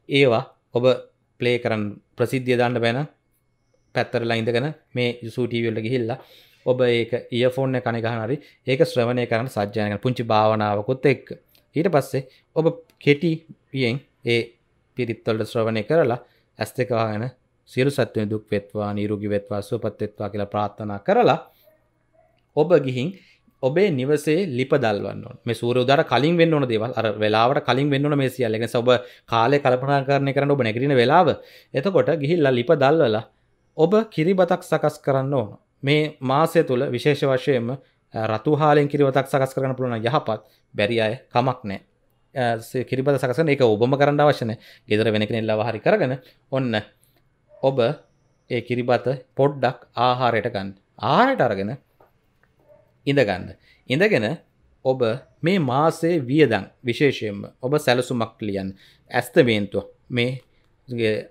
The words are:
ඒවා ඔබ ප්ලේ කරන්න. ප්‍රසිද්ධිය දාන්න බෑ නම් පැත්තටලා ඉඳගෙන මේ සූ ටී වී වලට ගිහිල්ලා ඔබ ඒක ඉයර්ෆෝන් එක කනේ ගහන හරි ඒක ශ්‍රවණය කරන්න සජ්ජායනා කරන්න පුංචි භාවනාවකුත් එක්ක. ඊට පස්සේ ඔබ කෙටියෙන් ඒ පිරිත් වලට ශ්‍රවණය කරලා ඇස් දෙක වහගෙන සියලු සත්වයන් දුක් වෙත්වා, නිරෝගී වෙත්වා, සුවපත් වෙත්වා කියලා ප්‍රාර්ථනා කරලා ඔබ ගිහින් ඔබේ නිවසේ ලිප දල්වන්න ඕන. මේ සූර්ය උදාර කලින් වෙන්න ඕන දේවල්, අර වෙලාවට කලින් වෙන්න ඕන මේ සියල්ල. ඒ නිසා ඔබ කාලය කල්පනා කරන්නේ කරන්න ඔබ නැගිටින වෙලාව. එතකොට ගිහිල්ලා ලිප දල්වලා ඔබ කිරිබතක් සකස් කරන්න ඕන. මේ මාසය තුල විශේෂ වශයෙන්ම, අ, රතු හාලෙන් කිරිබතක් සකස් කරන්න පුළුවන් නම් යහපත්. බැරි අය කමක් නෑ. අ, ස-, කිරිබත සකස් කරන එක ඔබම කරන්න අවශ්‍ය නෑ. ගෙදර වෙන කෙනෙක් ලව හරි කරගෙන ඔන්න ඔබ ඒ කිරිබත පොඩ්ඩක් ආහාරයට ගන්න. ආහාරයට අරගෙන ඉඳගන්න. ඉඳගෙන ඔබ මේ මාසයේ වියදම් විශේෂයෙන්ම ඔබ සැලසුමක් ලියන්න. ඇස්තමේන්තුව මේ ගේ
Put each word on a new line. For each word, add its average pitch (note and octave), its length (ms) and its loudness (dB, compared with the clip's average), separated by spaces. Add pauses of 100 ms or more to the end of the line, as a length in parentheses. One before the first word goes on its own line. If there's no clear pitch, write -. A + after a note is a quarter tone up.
ඒවා C3+ 340 4 (260)
ඔබ A#2+ 160 -4 (560)
ප්ලේ A#2+ 180 0
කරන්න. A2+ 260 -4 (280)
ප්‍රසිද්ධිය B2 460 -2
දාන්න A#2+ 160 0
බෑ A#2 180 0
නම් C#3+ 140 -4 (880)
පැත්තටලා A#2 420 -2
ඉඳගෙන A#2 300 -2 (220)
මේ B2 200 -2 (180)
සූ A#2+ 200 -4
ටී A#2 160 -4
වී A2+ 80 0
වලට A2 140 -4
ගිහිල්ලා B2 340 -2 (480)
ඔබ B2+ 160 2
ඒක A#2 300 2 (160)
ඉයර්ෆෝන් B2+ 460 0
එක B2 100 -4
කනේ A#2 180 -4
ගහන A2+ 180 -4
හරි A2+ 160 -4 (260)
ඒක C3+ 200 0
ශ්‍රවණය B2 440 0
කරන්න A#2 220 -2
සජ්ජායනා G#2 400 -4
කරන්න G#2 140 -6
පුංචි B2 220 -2
භාවනාවකුත් G#2+ 840 0
එක්ක. - 200 0 (500)
ඊට E3+ 140 0
පස්සේ C3+ 320 -2 (340)
ඔබ D#3+ 100 0 (300)
කෙටියෙන් C#3+ 1000 -2 (260)
ඒ A#2 180 0 (560)
පිරිත් A#2 260 -6
වලට A2 260 -2
ශ්‍රවණය A2 360 -2
කරලා C#3+ 340 0 (400)
ඇස් G#2+ 140 -6
දෙක B2+ 180 -4
වහගෙන A2+ 340 -2 (460)
සියලු C3+ 200 0
සත්වයන් A2 380 -2
දුක් G#2+ 180 -6
වෙත්වා, G#2 460 -4
නිරෝගී G#2 380 -4
වෙත්වා, G2+ 320 -4
සුවපත් A2+ 380 -6
වෙත්වා G#2 300 -8
කියලා G2+ 160 -6
ප්‍රාර්ථනා G#2 520 -6
කරලා F3+ 400 2 (1200)
ඔබ D#3 200 2
ගිහින් C3 320 0 (540)
ඔබේ E3+ 280 2
නිවසේ D3+ 560 0
ලිප C3 260 -2
දල්වන්න G#2 500 -2
ඕන. - 180 -18
මේ A#2 140 -4
සූර්ය B2 260 0
උදාර C#3 240 4
කලින් D3 320 2
වෙන්න E3 180 4
ඕන C#3 120 0
දේවල්, A2+ 280 -2
අර A2+ 200 -2
වෙලාවට A2 500 2
කලින් C3+ 260 0
වෙන්න C#3 160 0
ඕන D3 120 0
මේ C3+ 100 0
සියල්ල. A2+ 260 -2
ඒ A2 40 -2
නිසා A#2 220 -2
ඔබ B2 100 2 (340)
කාලය A#2 340 2
කල්පනා C3+ 460 0
කරන්නේ C#3 300 0
කරන්න C#3+ 160 0
ඔබ C#3 120 2
නැගිටින A#2+ 340 0
වෙලාව. C#3+ 320 6 (420)
එතකොට C#3+ 480 0
ගිහිල්ලා C#3+ 340 2
ලිප A#2+ 180 0
දල්වලා C3+ 520 2 (540)
ඔබ D#3+ 160 4 (160)
කිරිබතක් F3+ 540 0
සකස් D3+ 380 -2
කරන්න C3+ 340 -2
ඕන. A2 160 -2 (280)
මේ D3 400 -2
මාසය D#3 460 2
තුල B2+ 260 0
විශේෂ B2 320 0
වශයෙන්ම, B2+ 480 0 (440)
අ, A2 120 -4
රතු A2 300 2
හාලෙන් D3 320 6
කිරිබතක් C#3 380 2
සකස් C3+ 280 0
කරන්න C3 200 -2
පුළුවන් B2 200 -4
නම් A2 100 -4
යහපත්. A#2+ 360 -2 (340)
බැරි G#2+ 240 0
අය A2 160 0 (120)
කමක් B2 360 0
නෑ. G2+ 180 -8 (540)
අ, B2+ 100 -2 (120)
ස-, A#2 280 -6
කිරිබත C3+ 260 -2
සකස් B2+ 260 0
කරන D#3+ 120 2
එක C#3+ 140 2
ඔබම A#2 340 4
කරන්න C#3+ 240 4
අවශ්‍ය C#3 240 4
නෑ. A2 140 -4 (240)
ගෙදර A2 280 2
වෙන G#2+ 160 2
කෙනෙක් A2 180 -2
ලව A2 180 0
හරි A2 180 -4
කරගෙන E3 320 2 (360)
ඔන්න C3 240 -2 (920)
ඔබ C3+ 160 2 (720)
ඒ A#2+ 100 -2
කිරිබත B2 460 -2 (240)
පොඩ්ඩක් C3+ 480 0 (160)
ආහාරයට A#2+ 560 0
ගන්න. G2 200 -6 (260)
ආහාරයට G#3+ 440 2
අරගෙන G#2 300 -2 (1400)
ඉඳගන්න. G#2 380 2 (460)
ඉඳගෙන D#3+ 360 2 (580)
ඔබ C3 160 0 (380)
මේ F#3 200 0
මාසයේ D#3+ 600 0
වියදම් A#2+ 440 2 (160)
විශේෂයෙන්ම A#2 580 -2 (200)
ඔබ B2+ 200 -4
සැලසුමක් B2 640 -2
ලියන්න. G2 280 -6 (420)
ඇස්තමේන්තුව A2+ 760 2 (220)
මේ B2 260 -2 (560)
ගේ A2+ 260 -2 (160)